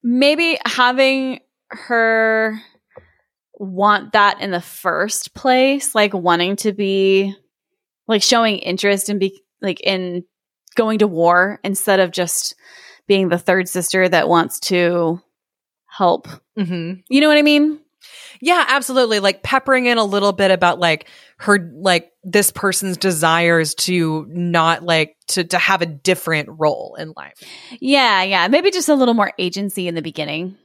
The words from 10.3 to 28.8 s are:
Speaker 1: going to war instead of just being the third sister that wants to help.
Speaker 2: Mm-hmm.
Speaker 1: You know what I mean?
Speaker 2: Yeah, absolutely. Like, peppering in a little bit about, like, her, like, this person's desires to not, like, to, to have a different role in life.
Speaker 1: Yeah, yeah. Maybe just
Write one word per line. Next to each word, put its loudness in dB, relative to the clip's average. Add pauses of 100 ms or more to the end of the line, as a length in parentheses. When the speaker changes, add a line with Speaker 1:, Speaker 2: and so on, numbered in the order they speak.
Speaker 1:
going 0
to 4
war 2
instead 0
of 2
just -6 (520)
being 2
the 2
third 0
sister 0
that 2
wants 0
to 0 (680)
help. -2 (300)
Speaker 2:
Mm-hmm. -6 (100)
Speaker 1:
You 4
know 4
what 4
I 4
mean? 2 (600)
Speaker 2:
Yeah, 0
absolutely. 0
Like, -2
peppering 0
in 2
a 2
little 0
bit 2
about, 2
like, 0 (300)
her, 0 (100)
like, 0 (140)
this 0
person's -4
desires 0
to -2
not, 0
like, -2 (120)
to, -2
to -4
have 0
a -2
different -4 (100)
role -4
in -14
life. -18 (460)
Speaker 1:
Yeah, 2
yeah. 0
Maybe 2
just -4